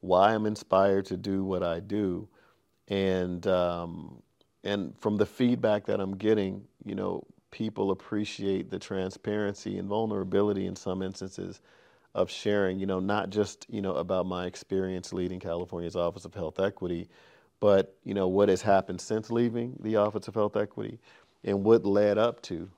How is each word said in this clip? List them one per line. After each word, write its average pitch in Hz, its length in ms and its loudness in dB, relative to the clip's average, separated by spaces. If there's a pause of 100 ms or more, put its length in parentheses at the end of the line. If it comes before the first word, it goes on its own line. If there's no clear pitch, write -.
why 92 340 6
I'm 107 100 -2
inspired 98 600 2
to 95 100 -6
do 95 280 -2
what 95 180 -2
I 85 180 -2
do. 101 480 -4 (600)
And, 92 580 0
um, 87 760 -2 (400)
and 98 360 -4
from 107 180 -2
the 101 80 4
feedback 120 640 0
that 101 140 0
I'm 98 180 -4
getting, 101 440 0 (220)
you 101 100 -8
know, 98 300 -6 (260)
people 107 420 -2
appreciate 101 800 -4
the 92 80 -8
transparency 101 1000 -4
and 95 100 -8
vulnerability 101 760 0
in 92 100 -6
some 92 240 -6
instances 95 600 -10 (520)
of 92 140 2
sharing, 98 500 0
you 95 60 -2
know, 95 160 0
not 98 300 0
just, 101 400 -2
you 110 100 -6
know, 95 140 -2
about 90 320 0
my 90 180 -4
experience 92 680 -6
leading 90 260 -4
California's 87 560 -6
Office 87 300 -4
of - 80 -18
Health 85 260 -6
Equity, 90 480 -2 (500)
but, 98 460 4
you - 80 -4
know, 95 160 2
what 101 220 6
has 92 100 4
happened 95 400 2
since 110 300 -4
leaving 120 500 -2
the 107 160 0
Office 104 320 2
of 101 60 -14
Health 104 220 0
Equity 107 420 -4 (440)
and 98 220 0
what 107 220 6
led 101 320 4
up 113 240 0
to 87 360 -8